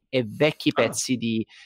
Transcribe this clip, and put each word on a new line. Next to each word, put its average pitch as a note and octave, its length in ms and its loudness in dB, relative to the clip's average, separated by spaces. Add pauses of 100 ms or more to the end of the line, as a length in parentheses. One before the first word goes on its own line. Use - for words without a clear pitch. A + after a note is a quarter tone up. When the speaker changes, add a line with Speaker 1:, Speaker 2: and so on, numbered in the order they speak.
Speaker 1:
e C3 180 0
vecchi D3 460 0
Speaker 2:
Ah. - 80 2
Speaker 1:
pezzi A#2 360 0
di, A2+ 280 -2 (200)